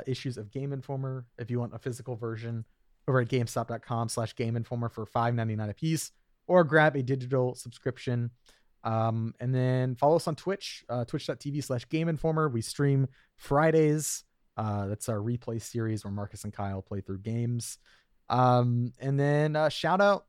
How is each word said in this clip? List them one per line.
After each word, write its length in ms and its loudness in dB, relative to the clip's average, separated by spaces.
issues 300 -6
of 120 -12
Game 240 -6
Informer 540 -8
if 140 -8
you 80 0
want 160 -6
a 40 -12
physical 360 -8
version 500 -6
over 140 4
at 60 0
gamestop 400 -2
dot 160 -8
com 260 -2
slash 260 -4
game 200 -2
informer 340 -4
for 160 -10
five 300 0
ninety-nine 340 -2
a 60 -8
piece, 360 -2
or 160 8
grab 320 6
a 80 0
digital 500 0
subscription. 760 -4
Um, 560 0
and 140 -2
then 420 2
follow 200 4
us 120 0
on 80 -2
Twitch, 540 -6
uh, 160 -4
twitch 220 -6
dot 120 -6
T 120 -8
V 100 -4
slash 260 -4
game 220 -2
informer. 400 0
We 120 -2
stream 460 2
Fridays. 840 4
Uh, 300 -2
that's 200 -6
our 100 -2
replay 440 -4
series 420 -4
where 100 -8
Marcus 320 -8
and 80 -8
Kyle 280 -4
play 200 -8
through 180 -8
games. 580 -4
Um, 680 4
and 200 0
then, 360 4
uh, 140 4
shout 320 2
out, 280 4